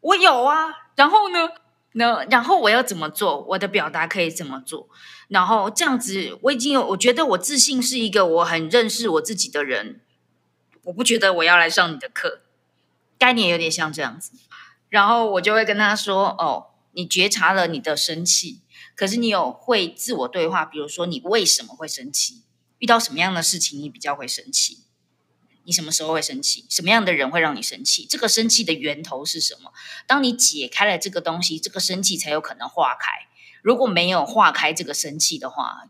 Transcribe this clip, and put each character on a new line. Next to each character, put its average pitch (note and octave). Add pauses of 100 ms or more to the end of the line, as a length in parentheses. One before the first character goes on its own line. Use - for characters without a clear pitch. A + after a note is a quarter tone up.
我 F4
有 D#4
啊， D#4 (220)
然 C#4
后 G4+
呢？ E4+ (420)
那， A3+
然 A#3
后 F4
我 G#3+
要 A#3+
怎 G#3+
么 D#3
做？ D3+
我 F#3+
的 G3
表 F#3+
达 D#3+
可 F3+
以 E3
怎 E3+
么 C3
做？” - (400)
然 F#3
后 G#3
这 C4+
样 C4
子， F#3+
我 C4+
已 C#4
经 C4+
有， C4
我 F#3
觉 A#3+
得 D#4
我 F#3+
自 C#4
信 C4
是 B3+
一 A3
个 F#3+
我 E3+
很 E3
认 A3+
识 A#3
我 D#3
自 G3+
己 -
的 D3
人， G#2+ (840)
我 F3+
不 G3+
觉 A#3
得 F#3+
我 E3+
要 F3
来 E3
上 E3+
你 D3
的 C3
课， - (760)
概 B3+
念 G#3+
有 E3+
点 E3
像 D#3+
这 D3+
样 B2+
子。 - (580)
然 G3+
后 A3+
我 F#3
就 G#3
会 A3
跟 G#3
他 G#3
说， G3 (100)
哦， C3+ (240)
你 F3
觉 F3+
察 F#3+
了 F#3
你 D#3+
的 D3+
生 E3
气， - (340)
可 F#3+
是 G#3+
你 A#3+
有 F3
会 G3
自 -
我 C3
对 E3
话， E3
比 D3+
如 D3
说 F3
你 E3+
为 G#3
什 D#3
么 -
会 D#3
生 C#3
气？ - (360)
遇 B3
到 A3+
什 -
么 D3+
样 F#3
的 E3+
事 D#3+
情 C#3+
你 D3
比 -
较 C#3+
会 C#3
生 -
气？ - (800)
你 F3
什 E3+
么 D#3
时 D#3+
候 D#3
会 D#3+
生 C#3
气？ -
什 -
么 F3
样 G#3
的 F3+
人 C#3
会 E3+
让 D#3
你 G2+
生 A2
气？ -
这 -
个 A#3
生 A3+
气 A3
的 E3
源 D3
头 C#3
是 D#3
什 -
么？ - (340)
当 C#4
你 B3
解 D3
开 G3+
了 F#3+
这 G3+
个 F3
东 E3
西， E3+
这 -
个 F#3
生 F#3
气 F#3
才 D3+
有 D3+
可 -
能 B2
化 C3+
开。 - (500)
如 A#3
果 B3+
没 F3
有 F3+
化 E3
开 D#3
这 E3
个 D3
生 D3
气 D#3
的 E3
话， -